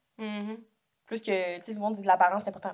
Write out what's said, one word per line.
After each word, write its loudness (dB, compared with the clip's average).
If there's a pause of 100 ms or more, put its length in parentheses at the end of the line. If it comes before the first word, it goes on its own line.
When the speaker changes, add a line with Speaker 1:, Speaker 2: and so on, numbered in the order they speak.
(180)
Speaker 1:
Mhm. -8 (480)
Speaker 2:
Plus -8
que, -2
tu -16
sais, -12
tout -8
le -8
monde -2
dit -10
que 0
l'apparence, 6
c'est -4
important. -8